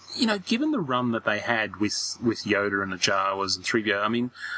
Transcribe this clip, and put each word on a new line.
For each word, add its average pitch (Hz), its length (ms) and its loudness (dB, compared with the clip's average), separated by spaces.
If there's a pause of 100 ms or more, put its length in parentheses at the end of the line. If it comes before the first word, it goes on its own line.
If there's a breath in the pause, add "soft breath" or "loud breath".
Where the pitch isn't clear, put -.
(160)
you 233 120 2
know, 208 100 2
given 233 340 0
the 269 80 2
run 123 340 0
that 113 120 -2
they 107 140 2
had 107 380 0
with, - 440 -2
with 113 220 0
Yoda 101 400 2
and 95 80 -4
the 92 60 -6
Jawas 98 580 0
and 92 100 -8
three 117 180 2
P 104 100 0
O, 101 80 0
I 107 80 0
mean, 120 200 0 (280 loud breath)